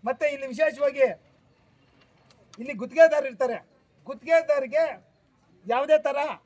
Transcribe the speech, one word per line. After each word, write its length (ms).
ಮತ್ತೆ 220
ಇಲ್ಲಿ 200
ವಿಶೇಷವಾಗಿ 560
ಇಲ್ಲಿ 140
ಗುತ್ತಿಗೆದಾರರು 540
ಇರ್ತಾರೆ, 400
ಗುತ್ತಿಗೆದಾರರಿಗೆ 960
ಯಾವುದೇ 300
ತರ 180